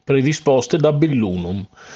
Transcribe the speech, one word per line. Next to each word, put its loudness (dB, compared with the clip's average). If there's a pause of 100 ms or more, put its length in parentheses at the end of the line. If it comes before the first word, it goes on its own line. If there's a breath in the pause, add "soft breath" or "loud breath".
predisposte 0
da 2
Bellunum. -2 (300 loud breath)